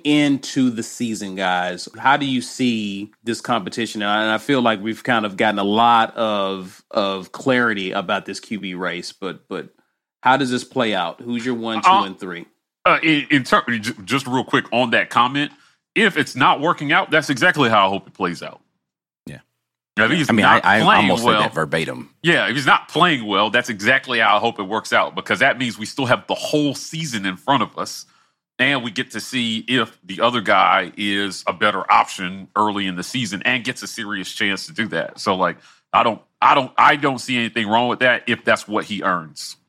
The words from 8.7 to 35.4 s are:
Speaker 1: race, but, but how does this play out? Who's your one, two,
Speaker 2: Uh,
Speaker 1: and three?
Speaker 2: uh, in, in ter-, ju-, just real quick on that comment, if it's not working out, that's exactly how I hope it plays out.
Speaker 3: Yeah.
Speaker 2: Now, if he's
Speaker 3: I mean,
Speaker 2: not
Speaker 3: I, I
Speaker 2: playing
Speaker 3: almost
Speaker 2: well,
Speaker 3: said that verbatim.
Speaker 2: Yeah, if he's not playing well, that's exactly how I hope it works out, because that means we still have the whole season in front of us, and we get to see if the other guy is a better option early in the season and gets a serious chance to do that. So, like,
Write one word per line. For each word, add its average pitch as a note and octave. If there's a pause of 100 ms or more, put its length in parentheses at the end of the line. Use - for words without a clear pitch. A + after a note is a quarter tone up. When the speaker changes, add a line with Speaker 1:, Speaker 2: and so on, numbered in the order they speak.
Speaker 1:
race, F2+
but, -
but F2 (540)
how B2+
does C3+
this B2
play A#2
out? F2
Who's A#2+
your B2
one, A2+
two, F#3
Speaker 2:
Uh, F#3+
Speaker 1:
and F#3+
three? - (380)
Speaker 2:
uh, D#3+
in, D3+
in C#3+
ter-, G3+ (160)
ju-, G#2+ (100)
just B2+
real B2
quick B2+
on A#2+
that G#2
comment, C3+ (440)
if F#3+
it's C#3+
not C#3+
working D#3
out, F3+
that's D3+
exactly D3
how G#2+
I F#2+
hope G2
it -
plays F2+
out. D2+ (640)
Speaker 3:
Yeah. D2 (580)
Speaker 2:
Now, G#2+
if A2+
he's D3+
Speaker 3:
I A#2
mean, G#2+
Speaker 2:
not A#2
Speaker 3:
I, G2+
I -
Speaker 2:
playing G3+
Speaker 3:
almost -
Speaker 2:
well, A2
Speaker 3:
said G#2+
that -
verbatim. D2
Speaker 2:
Yeah, D3
if A2+
he's C3+
not F#3
playing D3+
well, G#2
that's A#2+
exactly A#2+
how G#2
I -
hope A2+
it G#2
works G2+
out, F#2+
because F#2
that C3+
means B2
we G#2+
still C3+
have A#2+
the -
whole D3
season C3+
in F#2
front C3
of -
us, - (520)
and C3
we A#2+
get B2
to -
see A2+
if B2
the F#2
other A#2+
guy F#2+
is G2+
a G2+
better F#2+
option G2
early G2+
in F#2
the F2
season G2+
and B2
gets B2+
a -
serious G2+
chance G2
to -
do A2
that. E2
So, G2+
like, F2 (340)